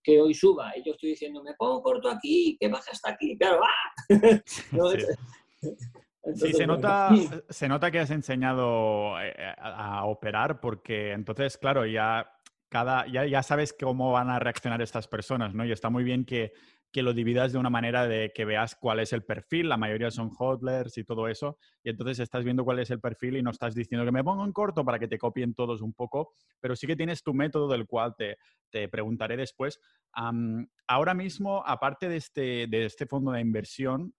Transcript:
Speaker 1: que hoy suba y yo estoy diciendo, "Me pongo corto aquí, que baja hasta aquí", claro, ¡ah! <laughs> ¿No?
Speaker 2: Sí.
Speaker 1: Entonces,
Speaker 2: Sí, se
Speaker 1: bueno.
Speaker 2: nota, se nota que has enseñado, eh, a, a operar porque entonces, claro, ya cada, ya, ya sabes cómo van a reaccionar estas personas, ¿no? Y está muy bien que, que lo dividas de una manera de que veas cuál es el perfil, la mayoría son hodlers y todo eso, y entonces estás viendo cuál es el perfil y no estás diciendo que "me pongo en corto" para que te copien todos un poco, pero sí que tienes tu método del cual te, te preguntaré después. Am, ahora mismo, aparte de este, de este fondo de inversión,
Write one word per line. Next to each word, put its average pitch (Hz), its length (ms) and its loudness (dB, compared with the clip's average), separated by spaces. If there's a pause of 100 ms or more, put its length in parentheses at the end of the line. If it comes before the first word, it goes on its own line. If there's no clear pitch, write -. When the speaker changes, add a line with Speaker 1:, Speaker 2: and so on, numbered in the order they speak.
Speaker 1:
que 151 160 10
hoy 156 140 6
suba 151 420 4
y 127 80 -10
yo 156 80 -4
estoy 156 180 -6
diciendo, 147 320 -8
"Me 147 120 -14
pongo - 280 -2
corto - 260 0
aquí, 285 520 2
que - 80 2
baja - 240 -4
hasta - 180 -6
aquí", 247 260 -4
claro, 180 280 4
¡ah! - 440 0
<laughs> 208 360 8 (280)
¿No? 175 180 4
Speaker 2:
Sí. 190 80 0 (1300)
Speaker 1:
Entonces, 156 260 -2
Speaker 2:
Sí, - 20 0
se 160 140 4
Speaker 1:
bueno. 160 100 2
Speaker 2:
nota, 196 380 6 (340)
se - 200 -4
nota 147 220 0
que 165 80 0
has 147 140 0
enseñado, 120 1080 0
eh, 98 140 -6 (240)
a, 104 400 -8
a 101 60 -2
operar 107 560 -2
porque 104 520 -6
entonces, 107 460 -4
claro, 135 260 2
ya 110 460 0 (380)
cada, 123 400 0
ya, 127 180 0
ya 135 160 2
sabes 147 360 0
cómo 127 340 0
van 123 180 2
a 123 80 0
reaccionar 117 440 -2
estas 113 260 -6
personas, 110 460 -4
¿no? 113 120 -2
Y 117 60 0
está 113 180 -2
muy 123 140 0
bien 127 200 0
que, 117 280 -2 (380)
que 131 120 -2
lo 123 100 2
dividas 120 400 2
de 131 60 0
una 127 120 2
manera 120 360 2
de 110 280 0
que 113 120 -4
veas 107 300 0
cuál 113 240 0
es 107 120 -2
el 110 120 -4
perfil, 160 440 -2
la 135 80 2
mayoría 110 340 -2
son 113 280 -6
hodlers 127 580 -2
y 113 80 -8
todo 113 240 -4
eso, 143 300 -6 (240)
y 117 80 -6
entonces 120 300 -6
estás 120 240 -4
viendo 123 200 0
cuál 123 140 0
es 120 120 -4
el 117 100 -4
perfil 127 360 -4
y 131 60 0
no 123 80 0
estás 117 240 -4
diciendo 120 320 -2
que 123 60 0
"me 131 120 2
pongo 196 200 -2
en 202 80 -4
corto" 185 320 0
para 120 140 0
que 113 100 -4
te 113 100 -4
copien 120 360 -2
todos 117 280 -4
un 110 100 -6
poco, 135 400 -6 (280)
pero 127 160 -2
sí 143 100 -10
que 160 100 -2
tienes 165 260 -4
tu 147 120 -2
método 147 340 0
del 120 180 0
cual 117 300 -2
te, 104 220 -6 (320)
te 104 180 -4
preguntaré 110 480 -4
después. 131 420 -6 (360)
Am, 117 520 -4 (200)
ahora 147 280 2
mismo, 196 520 -4
aparte 139 420 -2
de 170 80 -4
este, 123 520 -4
de 113 180 0
este 131 200 -8
fondo 135 260 -2
de 120 80 -2
inversión, 131 800 -4